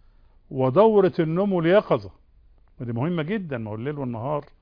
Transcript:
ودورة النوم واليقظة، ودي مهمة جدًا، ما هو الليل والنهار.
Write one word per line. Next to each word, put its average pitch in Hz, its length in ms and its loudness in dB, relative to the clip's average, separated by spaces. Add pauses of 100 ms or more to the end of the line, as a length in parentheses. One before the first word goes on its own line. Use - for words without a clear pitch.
(500)
ودورة 175 720 4
النوم 175 340 0
واليقظة، 165 580 2 (680)
ودي 120 140 -8
مهمة 156 300 -2
جدًا، 170 340 -6
ما 110 140 -8
هو 107 40 -8
الليل 135 240 -8
والنهار. 131 460 -6 (160)